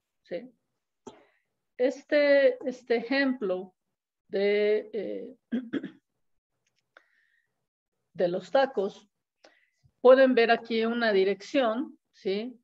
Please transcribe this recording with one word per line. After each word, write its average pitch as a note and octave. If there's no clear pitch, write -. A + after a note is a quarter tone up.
¿sí? G#3+
Este, C#4
este B3
ejemplo A#3
de, G#3
eh, G3+
<clears throat> -
de F3
los F#3
tacos, C4
pueden C4
ver A3+
aquí A3+
una A#3
dirección, A3
¿sí? A3